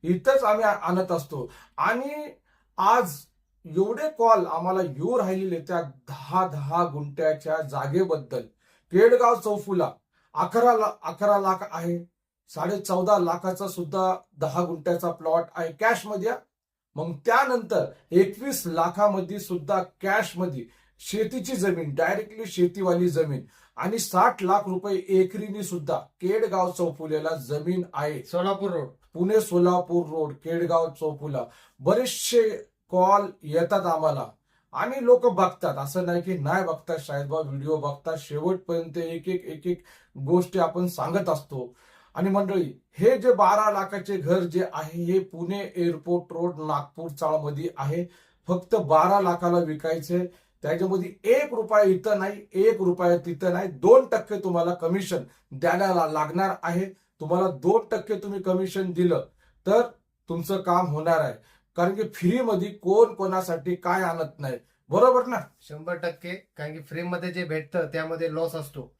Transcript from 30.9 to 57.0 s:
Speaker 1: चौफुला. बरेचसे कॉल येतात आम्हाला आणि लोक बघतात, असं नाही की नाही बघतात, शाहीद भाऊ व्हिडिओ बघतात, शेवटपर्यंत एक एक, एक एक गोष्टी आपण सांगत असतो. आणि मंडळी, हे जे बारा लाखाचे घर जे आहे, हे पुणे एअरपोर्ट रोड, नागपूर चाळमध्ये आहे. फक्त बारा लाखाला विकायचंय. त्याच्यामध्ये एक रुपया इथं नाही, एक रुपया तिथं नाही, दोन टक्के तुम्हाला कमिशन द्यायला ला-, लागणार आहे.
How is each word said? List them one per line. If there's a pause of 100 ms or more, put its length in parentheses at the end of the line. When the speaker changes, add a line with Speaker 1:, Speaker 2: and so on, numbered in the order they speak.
Speaker 1:
चौफुला. (340)
बरेचसे (420)
कॉल (160)
येतात
आम्हाला (460)
आणि
लोक
बघतात,
असं
नाही
की
नाही
बघतात,
शाहीद
भाऊ
व्हिडिओ
बघतात,
शेवटपर्यंत
एक
एक,
एक
एक (340)
गोष्टी
आपण
सांगत
असतो. (380)
आणि
मंडळी, (180)
हे
जे
बारा
लाखाचे
घर
जे
आहे,
हे
पुणे
एअरपोर्ट
रोड,
नागपूर
चाळमध्ये (100)
आहे. (440)
फक्त
बारा
लाखाला
विकायचंय. (360)
त्याच्यामध्ये (120)
एक
रुपया
इथं
नाही,
एक
रुपया
तिथं
नाही,
दोन
टक्के
तुम्हाला
कमिशन (300)
द्यायला
ला-,
लागणार (120)
आहे. (360)